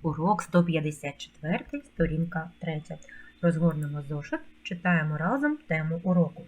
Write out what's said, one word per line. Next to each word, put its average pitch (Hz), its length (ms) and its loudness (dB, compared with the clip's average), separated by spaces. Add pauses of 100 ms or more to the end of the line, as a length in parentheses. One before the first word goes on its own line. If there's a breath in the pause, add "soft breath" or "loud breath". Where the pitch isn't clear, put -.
Урок 165 400 0
сто 175 220 4
п'ятдесят 151 540 -2
четвертий, 240 640 -6
сторінка 165 680 -2 (100)
третя. 156 360 -6 (440 loud breath)
Розгорнемо 156 600 2
зошит, 147 380 -6 (240)
читаємо 170 540 0
разом 269 400 0 (100)
тему 160 360 -2
уроку. 175 440 2